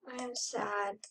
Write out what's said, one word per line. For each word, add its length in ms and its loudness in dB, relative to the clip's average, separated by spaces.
I 160 -6
am 140 -2
sad. 600 2